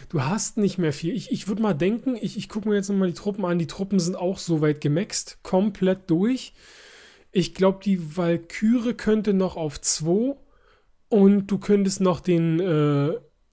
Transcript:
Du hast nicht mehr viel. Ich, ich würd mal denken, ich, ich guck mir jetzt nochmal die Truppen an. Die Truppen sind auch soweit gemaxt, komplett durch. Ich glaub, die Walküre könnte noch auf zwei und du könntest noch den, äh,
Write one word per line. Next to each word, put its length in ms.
Du 140
hast 340
nicht 220
mehr 120
viel. 220
Ich, 180
ich 160
würd 120
mal 160
denken, 440
ich, 160
ich 140
guck 160
mir 80
jetzt 160
nochmal 200
die 40
Truppen 320
an. 140
Die 80
Truppen 320
sind 160
auch 240
soweit 420
gemaxt, 640
komplett 640
durch. 440
Ich 220
glaub, 280
die 360
Walküre 800
könnte 380
noch 220
auf 240
zwei 560
und 380
du 120
könntest 420
noch 180
den, 400
äh, 600